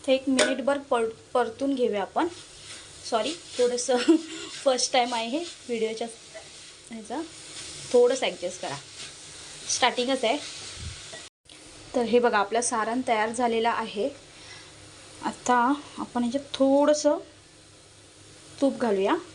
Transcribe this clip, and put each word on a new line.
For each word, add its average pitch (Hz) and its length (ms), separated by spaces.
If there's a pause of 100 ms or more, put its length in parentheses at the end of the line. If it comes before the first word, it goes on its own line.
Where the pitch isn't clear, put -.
ते 262 60
एक 262 160
मिनिटभर 262 480
पर-, 233 320 (240)
परतून 254 420
घेऊया 208 260
आपण. 262 260 (840)
सॉरी, 233 220 (260)
थोडंसं 247 400
<laughs> - 680
फर्स्ट 254 300
टाइम 247 200
आहे 226 140
हे 269 120
व्हिडिओच्या 226 680 (840)
ह्याचा, 226 300 (720)
थोडंसं 247 320
ॲडजस्ट 180 360
करा, 143 140 (960)
स्टार्टिंगच 254 540
आहे. 240 140 (1600)
तर 240 80
हे 226 160
बघा, 226 180
आपलं 220 240
सारण 233 460
तयार 220 220
झालेलं 233 400
आहे. 220 400 (1120)
आता 247 500 (240)
आपण 240 260
ह्याच्यात 269 300
थोडंसं 294 640 (1400)
तूप 262 160
घालूया 214 380 (200)